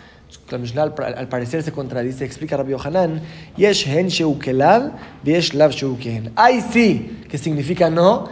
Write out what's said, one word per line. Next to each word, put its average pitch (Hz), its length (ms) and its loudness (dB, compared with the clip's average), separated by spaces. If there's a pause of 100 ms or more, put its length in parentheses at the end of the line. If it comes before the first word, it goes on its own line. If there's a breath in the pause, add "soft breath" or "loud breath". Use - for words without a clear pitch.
(500 loud breath)
La 127 80 -6
Mishnah 123 240 -4
al, 151 120 -2 (220)
al 127 120 -10
parecer 127 340 -4
se 156 100 -8
contradice, 131 540 -6
explica 147 320 -6
Rabbi 135 140 -2
Yohanan, 160 500 -2 (340 loud breath)
"Yesh 202 320 4
hen 170 200 2
sheu 160 300 0
kelav, 160 520 4 (340 loud breath)
yesh 160 300 0
lav 147 160 6
sheu 131 260 -4
kehen". 113 400 -8
Hay 240 240 6
sí, 208 640 2
que 151 120 -6
significa 156 500 0
no, 175 440 4